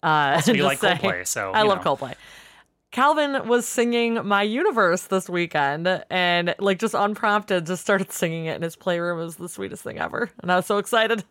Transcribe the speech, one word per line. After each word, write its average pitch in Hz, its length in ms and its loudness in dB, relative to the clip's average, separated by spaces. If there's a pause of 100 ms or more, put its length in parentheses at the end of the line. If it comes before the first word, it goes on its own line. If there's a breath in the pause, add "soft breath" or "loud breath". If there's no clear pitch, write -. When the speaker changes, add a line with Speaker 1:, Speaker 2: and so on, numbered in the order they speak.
Speaker 1:
Uh, 151 320 4
Speaker 2:
Also, 160 180 2
you 208 40 2
Speaker 1:
<laughs> 143 60 2
just 139 180 2
Speaker 2:
like 180 200 2
Speaker 1:
say, 196 60 0
Speaker 2:
Coldplay, 180 200 -4
so, 147 240 -4
Speaker 1:
I 214 120 4
Speaker 2:
you 214 60 4
Speaker 1:
love 190 140 0
Speaker 2:
know. 143 120 2
Speaker 1:
Coldplay. 131 180 -10 (800 loud breath)
Calvin 285 560 2
was 240 180 2
singing 233 640 0
My 202 160 2
Universe 214 600 2
this 190 260 -2
weekend 170 800 0
and, 175 500 0
like, 196 180 2
just 220 160 -2
unprompted, 202 720 0
just 175 160 -4
started 190 300 0
singing 165 360 -4
it 160 100 -4
in - 60 -6
his 165 120 -6
playroom. 175 420 -2
It 160 60 -6
was 165 140 -10
the 175 100 -12
sweetest 190 340 -10
thing - 160 -10
ever. - 320 -4 (120)
And 175 100 -2
I 180 60 4
was 180 80 0
so 208 120 0
excited. 220 540 0